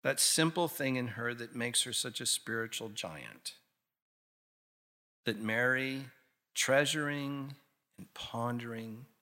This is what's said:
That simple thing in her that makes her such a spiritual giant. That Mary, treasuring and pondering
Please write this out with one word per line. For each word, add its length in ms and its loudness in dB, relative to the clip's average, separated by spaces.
That 160 2
simple 480 4
thing 280 0
in 140 0
her 240 -4
that 220 -10
makes 280 0
her 100 -4
such 280 -2
a 60 -4
spiritual 640 -2
giant. 640 -10
That 160 -2
Mary, 640 2
treasuring 1000 2
and 160 -18
pondering 920 -4